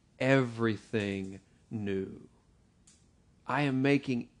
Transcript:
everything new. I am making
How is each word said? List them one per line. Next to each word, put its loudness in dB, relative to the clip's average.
everything 0
new. -6
I -2
am 0
making 2